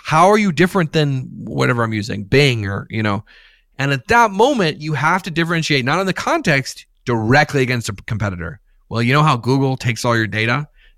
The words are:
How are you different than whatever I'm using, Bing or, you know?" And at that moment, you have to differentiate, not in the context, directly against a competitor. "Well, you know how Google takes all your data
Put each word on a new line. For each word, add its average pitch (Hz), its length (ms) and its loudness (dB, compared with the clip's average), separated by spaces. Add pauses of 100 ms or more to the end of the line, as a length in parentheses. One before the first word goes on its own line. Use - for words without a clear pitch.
How 160 260 4
are 208 80 4
you 208 160 0
different 170 400 0
than 143 400 -2
whatever 131 500 -2
I'm 110 120 -2
using, 104 300 -4
Bing 123 420 2
or, 98 240 -6
you 110 120 -4
know?" 101 220 -2 (540)
And 139 120 -2
at 135 180 -4
that 226 240 6
moment, 202 500 2
you 151 100 -4
have 156 300 0
to - 80 -10
differentiate, 160 560 0
not 151 120 0
in 190 80 -2
the 185 60 -2
context, 180 720 -2 (220)
directly 127 560 2
against 123 260 -4
a 101 60 -6 (120)
competitor. 95 540 -6 (280)
"Well, 113 140 -2
you 120 100 2
know 147 120 4
how 151 120 2
Google 131 400 0
takes 117 280 -4
all 120 120 2
your 110 120 -2
data 117 400 -2 (300)